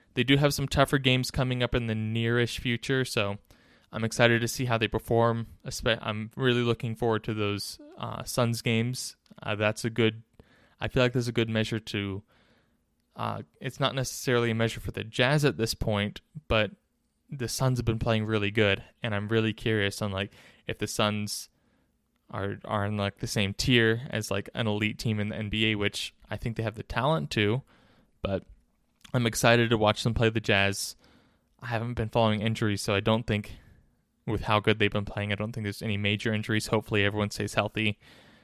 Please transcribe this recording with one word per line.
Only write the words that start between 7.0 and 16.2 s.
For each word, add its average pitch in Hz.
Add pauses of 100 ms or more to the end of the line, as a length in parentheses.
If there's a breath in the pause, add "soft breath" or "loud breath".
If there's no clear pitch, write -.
to 113
those, 101 (200)
uh, -
Suns 117
games. 117 (260)
Uh, 107
that's 107
a 117
good, 113 (580 soft breath)
I 110
feel 131
like 123
that's 123
a 117
good 113
measure 110
to, 101 (960 soft breath)
uh, 110 (180)
it's 131
not -
necessarily 120
a 110
measure 113
for -
the 104
Jazz 135
at 123
this 113
point, 104 (260)